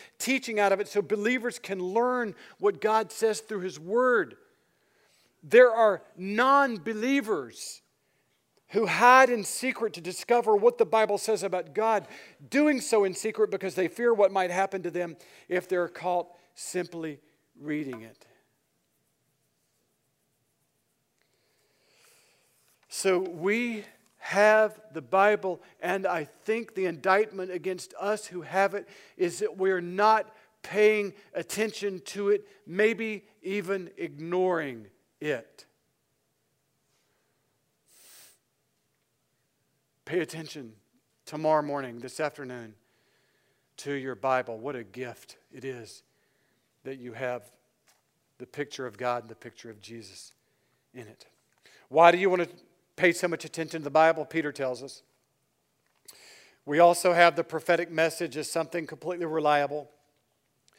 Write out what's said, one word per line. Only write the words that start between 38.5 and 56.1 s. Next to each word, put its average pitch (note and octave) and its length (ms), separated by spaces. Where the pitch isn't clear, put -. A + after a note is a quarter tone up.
Pay E3 140
attention D3+ 540
tomorrow D#3 380
morning, C#3 340
this B2 220
afternoon, B2+ 560
to C#3+ 140
your C3 220
Bible. A#2+ 460
What C3 160
a A#2 80
gift A#2 540
it C3+ 140
is B2 380
that C3+ 160
you A#2+ 140
have B2 280
the B2+ 80
picture C#3 400
of G#2+ 140
God B2 240
and A2+ 80
the A2 40
picture - 360
of G2+ 100
Jesus G#2 500
in A#2+ 140
it. - 180
Why E3 220
do F3 80
you F#3+ 100
want F3+ 140
to E3 60
pay F3 160
so F3+ 140
much E3 180
attention D#3+ 340
to D3+ 40
the C#3+ 60
Bible? D#3+ 360
Peter D3+ 260
tells B2+ 320
us. - 180